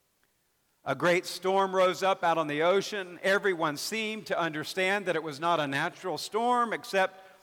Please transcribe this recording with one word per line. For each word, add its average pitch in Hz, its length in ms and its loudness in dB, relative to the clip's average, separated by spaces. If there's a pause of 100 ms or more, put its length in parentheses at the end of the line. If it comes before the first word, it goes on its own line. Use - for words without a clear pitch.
(840)
A 135 120 -2
great 170 320 2
storm 190 480 0
rose 185 260 4
up 190 220 0
out 165 160 2
on 156 80 0
the 147 160 0
ocean. 185 580 0
Everyone 180 560 0
seemed 214 500 -6
to 185 120 -2
understand 180 680 -2
that 175 100 0
it 156 60 0
was 151 180 -8
not 170 200 2
a 147 80 0
natural 156 500 -4
storm, 233 560 0
except - 480 0 (220)